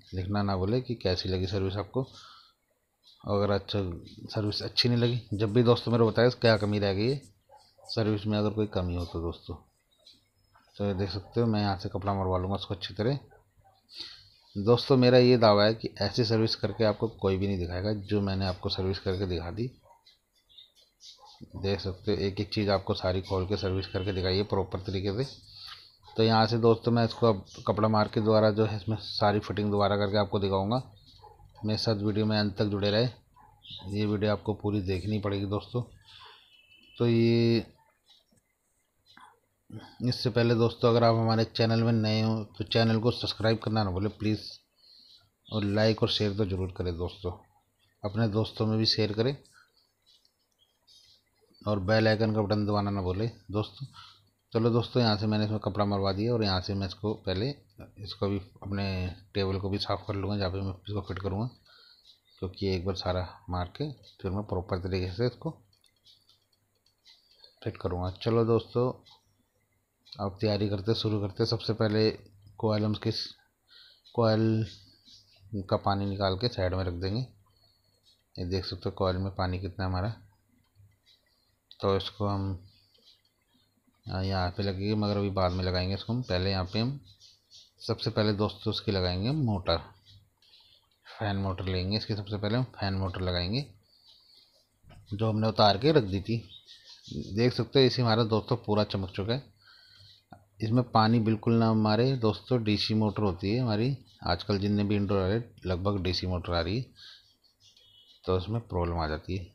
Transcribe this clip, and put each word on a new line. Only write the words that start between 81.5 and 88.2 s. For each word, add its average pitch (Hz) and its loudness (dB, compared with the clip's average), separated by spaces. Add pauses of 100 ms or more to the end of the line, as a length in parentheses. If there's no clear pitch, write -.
तो 98 2
इसको 101 -4
हम, 98 -4 (1400)
हाँ, 95 -4
यहाँ 92 0
पे 101 -6
लगेगी 98 -2
मगर 104 0
अभी 101 0
बाद 92 2
में 92 -2
लगाएंगे 92 0
इसको - -6
हम। 123 -2
पहले 92 0
यहाँ 95 -2
पे 104 -4
हम 131 -2 (840)
सबसे - -4
पहले 107 2